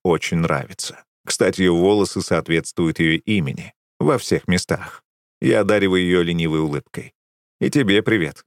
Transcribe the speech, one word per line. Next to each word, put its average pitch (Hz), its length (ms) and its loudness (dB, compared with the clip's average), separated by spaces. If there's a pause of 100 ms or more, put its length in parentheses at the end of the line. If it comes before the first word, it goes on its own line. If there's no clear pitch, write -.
очень 85 340 0
нравится. - 680 -4 (220)
Кстати, 95 360 0
её 90 140 4
волосы 98 460 2
соответствуют 82 760 -2
её 80 260 2
имени. 90 480 -4 (260)
Во 143 180 2
всех - 300 -4
местах. - 560 -4 (380)
Я 117 200 2
одариваю 95 400 2
её 90 200 2
ленивой 82 400 0
улыбкой. 73 520 -6 (480)
«И - 80 0
тебе 107 320 2
привет». 92 460 -2